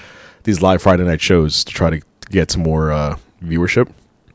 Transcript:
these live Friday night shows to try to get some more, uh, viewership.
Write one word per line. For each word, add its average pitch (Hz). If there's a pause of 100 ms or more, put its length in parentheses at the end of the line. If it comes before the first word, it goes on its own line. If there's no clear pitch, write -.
(440)
these 92
live 92
Friday 90
night 82
shows 82
to -
try 82
to 80 (300)
get 87
some 92
more, 78
uh, 73 (240)
viewership. 87 (420)